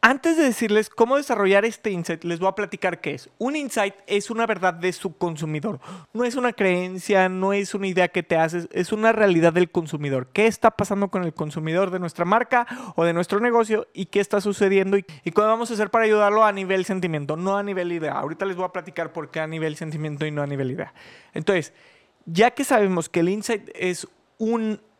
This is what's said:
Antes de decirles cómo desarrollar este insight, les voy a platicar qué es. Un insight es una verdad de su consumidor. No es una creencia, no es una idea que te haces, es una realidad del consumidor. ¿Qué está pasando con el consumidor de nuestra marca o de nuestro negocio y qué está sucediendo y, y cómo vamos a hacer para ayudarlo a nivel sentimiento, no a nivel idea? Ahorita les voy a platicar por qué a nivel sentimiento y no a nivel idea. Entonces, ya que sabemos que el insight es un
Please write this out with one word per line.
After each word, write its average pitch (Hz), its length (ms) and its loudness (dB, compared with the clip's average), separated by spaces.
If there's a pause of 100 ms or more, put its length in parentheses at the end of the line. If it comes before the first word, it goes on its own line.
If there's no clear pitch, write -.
Antes 277 360 4
de 320 80 4
decirles 214 460 2
cómo 233 260 2
desarrollar 202 480 2
este 220 260 -4
insight, 170 320 -4
les 170 160 -4
voy 185 100 0
a 190 60 -2
platicar 180 460 -4
qué 147 140 -6
es. - 140 -14 (100)
Un 269 180 -2
insight 220 400 -2 (100)
es 202 240 -2
una 226 160 -2
verdad 185 260 0
de 170 200 -2
su 175 260 -8
consumidor. 156 640 -4 (320)
No 226 100 -2
es 240 140 -2
una 247 160 0
creencia, 185 760 2
no 185 240 0
es 202 220 -2
una 196 140 -2
idea 180 180 2
que 175 160 -2
te 165 140 0
haces, 165 340 0
es - 220 -2
una 220 180 2
realidad 180 420 4
del 175 200 2
consumidor. 147 560 -2
¿Qué 214 180 2
está 226 240 4
pasando 202 380 -2
con 185 160 -4
el 160 100 -6
consumidor 160 560 -2
de 180 80 -6
nuestra 175 260 -4
marca 240 400 2 (300)
o 170 100 2
de 170 80 4
nuestro 180 280 0
negocio 226 520 2
y 190 140 -6
qué - 140 0
está 202 200 0
sucediendo 196 580 2
y, 196 60 -4 (200)
y 170 80 -6
cómo 208 160 4
vamos 226 240 0
a - 20 -6
hacer 208 160 -2
para 226 140 4
ayudarlo 214 400 6
a 208 80 4
nivel 190 320 -2
sentimiento, 160 520 -4
no 190 200 -2
a 202 80 -2
nivel 185 260 -4
idea? 160 220 -4
Ahorita 147 340 -4
les 190 80 -4
voy 180 120 -4
a 180 60 -6
platicar 170 400 -8
por 156 200 -10
qué 160 80 -4
a 156 80 -4
nivel 160 260 -4
sentimiento 156 500 -6
y 151 60 -4
no 147 120 -4
a 143 40 -2
nivel 135 240 -4
idea. - 240 -8 (400)
Entonces, 165 400 -2 (500)
ya 202 280 4
que 277 100 -6
sabemos 196 460 2
que - 100 -2
el 170 120 2
insight 214 440 -4
es 180 320 -4 (320)
un 220 420 -2 (200)